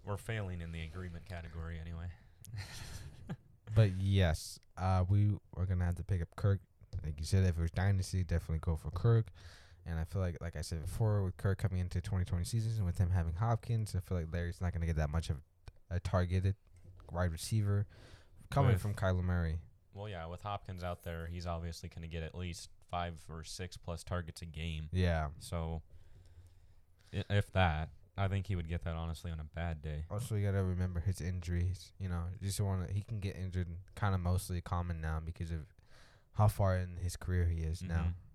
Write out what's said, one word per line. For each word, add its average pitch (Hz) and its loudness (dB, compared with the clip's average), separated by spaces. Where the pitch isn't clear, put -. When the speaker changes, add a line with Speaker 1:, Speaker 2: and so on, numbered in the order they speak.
Speaker 1:
we're 101 -4
failing 95 -6
in 82 -8
the 82 -6
agreement 85 -10
category 82 -8
anyway. 85 -8
<laughs> - -10
Speaker 2:
But 101 6
yes, 95 4
uh, 92 4
we 104 6
are 90 2
gonna 90 2
have 87 2
to 85 -8
pick 92 -2
up 82 -2
Kirk. 98 4
Like 76 -4
you 80 -2
said, 95 6
if 85 4
it 82 0
was 82 2
Dynasty, 92 2
definitely 82 0
go 80 2
for 78 -6
Kirk. 117 4
And 82 -2
I 82 0
feel 95 -2
like, 87 0
like 85 -6
I 76 -4
said 80 -4
before, 104 2
with 92 -2
Kirk 98 2
coming 92 0
into 90 0
twenty 95 0
twenty 87 0
seasons 110 0
and 92 2
with 87 0
him 87 6
having 82 2
Hopkins, 110 0
I 90 2
feel 92 -2
like 82 -2
Larry's 85 -2
not 90 2
gonna 82 2
get 82 4
that 76 4
much 80 0
of 71 2
a 87 0
targeted 92 2
wide 87 2
receiver 101 2
coming 135 6
Speaker 1:
With 90 4
Speaker 2:
from 101 -2
Kyler 92 2
Murray. 85 2
Speaker 1:
Well, 101 -8
yeah, 85 -8
with 87 -10
Hopkins 101 -6
out 87 -4
there, 82 -6
he's 85 -6
obviously 82 -6
gonna 82 -10
get 82 -4
at 80 -6
least 87 -6
five 87 -2
or 80 -10
six - -8
plus - -8
targets 85 -4
a - -10
game. 78 -4
Speaker 2:
Yeah. 85 2
Speaker 1:
So, 80 -4
i-, 101 -2
if 101 4
that, 82 4
I 98 0
think 98 0
he 101 0
would 82 -4
get 85 -2
that, 82 -2
honestly, 82 -4
on 80 -6
a 78 -8
bad 80 -4
day. 78 -4
Speaker 2:
Also, 107 -4
you 101 2
gotta 98 2
remember 90 0
his 90 0
injuries. 90 -2
You 95 -4
know, 85 -2
you 95 -6
just 98 -2
wanna, 92 0
he 101 0
can 113 -6
get 92 -4
injured, 90 -2
kinda 95 2
mostly 87 2
common 87 -2
now 78 0
because 82 -6
of 80 -2
how 107 6
far 95 4
in 90 -4
his 87 -4
career 90 2
he 85 2
is 80 -2
now. 82 0
Speaker 1:
Mm-hmm. 87 2